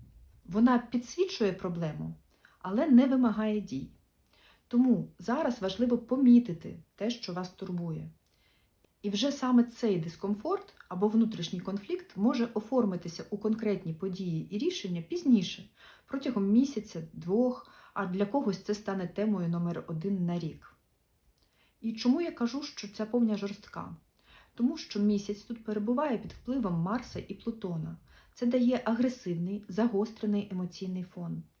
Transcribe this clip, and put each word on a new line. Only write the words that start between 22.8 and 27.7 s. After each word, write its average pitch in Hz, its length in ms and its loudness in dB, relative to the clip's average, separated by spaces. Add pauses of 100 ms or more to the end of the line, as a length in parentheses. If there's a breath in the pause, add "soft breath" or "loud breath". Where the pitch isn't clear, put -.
ця 214 180 -6
повня 220 320 2
жорстка? 175 580 -10 (600 soft breath)
Тому 247 220 0
що - 220 -8
місяць 202 420 0
тут - 220 -12
перебуває 233 540 0
під - 140 -10
впливом 233 420 -4
Марса 175 540 -4
і - 60 -12
Плутона. 170 640 -6 (360 soft breath)